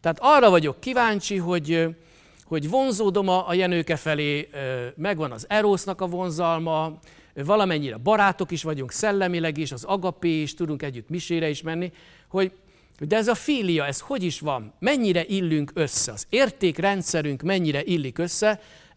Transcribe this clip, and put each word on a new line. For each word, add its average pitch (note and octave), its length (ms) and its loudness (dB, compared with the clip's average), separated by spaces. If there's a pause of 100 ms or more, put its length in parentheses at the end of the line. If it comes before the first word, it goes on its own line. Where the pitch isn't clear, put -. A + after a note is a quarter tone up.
Tehát E3 200 0
arra C4 300 8
vagyok D#3 300 4
kíváncsi, A3+ 560 0
hogy, E3+ 360 -2
ö, E3 160 2 (560)
hogy D#3 240 -4
vonzódom G3+ 600 0
a, F#3 200 2
a F3 60 0
Jenőke F3 420 0
felé, D3 560 -2
ö, C3 340 -6 (100)
megvan D#3 360 -4
az A2+ 160 -12
erosznak G3+ 520 0
a F#3 60 -2
vonzalma, E3 920 -2 (340)
ö, C#3 100 -8
valamennyire D#3 520 0
barátok G3 540 2
is E3 120 -6
vagyunk C#3+ 300 -6
szellemileg F3+ 680 0
is, C#3+ 140 -4
az A#2+ 120 -10
agapé F3+ 560 -2
is, D3 140 -6
tudunk D3+ 280 -4
együtt B2 260 -10
misére E3 400 -2
is D3 140 -6
menni, E3 300 -6 (360)
hogy, F#3+ 240 0 (460)
de D3+ 180 0
ez A3 120 2
a A#3 60 4
filia, F#3 520 0
ez C#3 140 -4
hogy C4 220 -4
is E3 180 -4
van? B2+ 380 -6
Mennyire G#3 460 2
illünk D#3+ 500 0
össze? C#3+ 380 -2
Az G#2 160 -8
értékrendszerünk F3+ 1120 0
mennyire D#3 400 0
illik D3 360 -2
össze? G#3 420 0 (360)